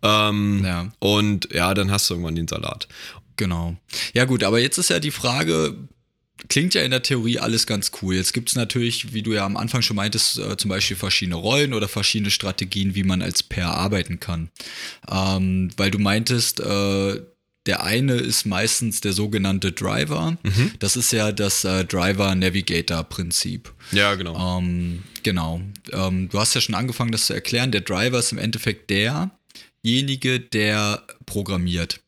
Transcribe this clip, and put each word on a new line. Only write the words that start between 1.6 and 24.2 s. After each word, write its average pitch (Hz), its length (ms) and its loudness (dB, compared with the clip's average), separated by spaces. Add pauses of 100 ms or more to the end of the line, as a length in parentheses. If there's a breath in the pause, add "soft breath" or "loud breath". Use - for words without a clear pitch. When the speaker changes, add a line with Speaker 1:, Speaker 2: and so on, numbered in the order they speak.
Speaker 1:
dann 98 180 2
hast 101 180 2
du 92 60 -2
irgendwann 85 200 -2
den 82 120 -2
Salat. - 400 -6 (500 loud breath)
Speaker 2:
Genau. 85 380 0 (380 loud breath)
Ja 120 120 4
gut, 127 180 2
aber 104 160 4
jetzt 131 180 2
ist 180 120 2
ja 170 100 4
die 151 120 -2
Frage, 82 640 0 (720)
klingt 170 260 2
ja - 100 4
in 127 80 0
der 127 120 0
Theorie 120 360 0
alles 113 280 0
ganz 101 240 -2 (100)
cool. 92 140 0
Jetzt 92 180 0
gibt's 120 220 -2
natürlich, 117 580 -2
wie 107 100 -4
du 110 100 -2
ja 101 120 0
am 98 120 -2
Anfang 110 240 -2
schon 113 160 0
meintest, 104 400 0
äh, 101 200 -4
zum 104 120 -2
Beispiel 98 260 0
verschiedene 92 400 0
Rollen 131 380 2
oder 104 140 0
verschiedene 101 440 0
Strategien, 98 640 -2
wie 98 80 0
man 92 180 2
als 90 220 -2
Pair 87 280 -2
arbeiten 90 500 -2
kann. 82 280 -6 (600 loud breath)
Ähm, 95 680 2
weil 98 160 2
du 101 80 0
meintest, 113 600 2
äh, 98 600 0 (440)
der 95 180 0
eine 123 300 2
ist 120 320 0
meistens 104 560 0
der 104 120 0
sogenannte 98 580 0
Driver. 104 720 -2
Speaker 1:
Mhm. 107 360 2
Speaker 2:
Das 101 160 0
ist 123 160 0
ja 107 200 2
das, 101 340 0
äh, 95 180 2 (840)
Driver-Navigator-Prinzip. 85 1080 -2 (180 loud breath)
Speaker 1:
Ja, 101 240 4
genau. 90 440 -2